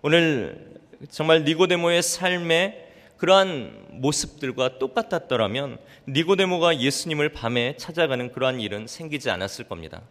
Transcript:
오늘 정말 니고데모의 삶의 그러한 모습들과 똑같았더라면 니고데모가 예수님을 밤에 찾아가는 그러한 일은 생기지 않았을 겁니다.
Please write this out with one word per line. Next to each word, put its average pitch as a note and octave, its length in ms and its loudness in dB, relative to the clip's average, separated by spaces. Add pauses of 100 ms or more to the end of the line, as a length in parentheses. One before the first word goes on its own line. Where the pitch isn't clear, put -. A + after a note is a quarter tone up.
오늘 D3+ 720 0 (360)
정말 D#3+ 340 4
니고데모의 E3+ 580 4
삶의 F3+ 840 0 (320)
그러한 E3 720 2
모습들과 B2+ 880 -4
똑같았더라면 C3 1000 -2 (300)
니고데모가 E3+ 720 2
예수님을 D3 500 -2
밤에 A#2+ 480 -2
찾아가는 C3+ 540 -2
그러한 B2+ 280 -2
일은 G#2 260 -8
생기지 D3 440 -6
않았을 F#2+ 360 -4
겁니다. E2 440 -14